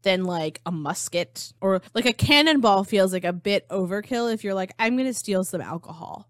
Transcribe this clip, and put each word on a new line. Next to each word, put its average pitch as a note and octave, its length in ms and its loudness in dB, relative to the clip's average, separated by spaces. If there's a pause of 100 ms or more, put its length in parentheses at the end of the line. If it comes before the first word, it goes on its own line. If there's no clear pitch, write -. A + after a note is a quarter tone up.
than, F#3 220 4
like, E3 420 -2
a F3 60 -4
musket. E3 920 -4
Or, F#3+ 180 2 (140)
like, A#3 100 0
a B3 80 4
cannonball C4+ 720 4
feels F#3+ 300 2
like F3+ 100 -4
a F3 80 0
bit F#3+ 380 -2
overkill G#3 600 -2
if A3 140 -4
you're G3 80 -4
like, F#3 260 -4
"I'm A#3 200 2
gonna C4 160 -2
steal F#3+ 280 0
some F3+ 200 -6
alcohol." E3 680 -12